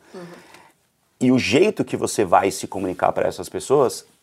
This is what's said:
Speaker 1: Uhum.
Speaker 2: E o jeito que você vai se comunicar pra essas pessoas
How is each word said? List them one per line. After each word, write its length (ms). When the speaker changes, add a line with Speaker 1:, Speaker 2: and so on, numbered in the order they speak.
Speaker 1:
Uhum. 80
Speaker 2:
E 140
o 60
jeito 440
que 140
você 260
vai 260
se 160
comunicar 460
pra 160
essas 220
pessoas 560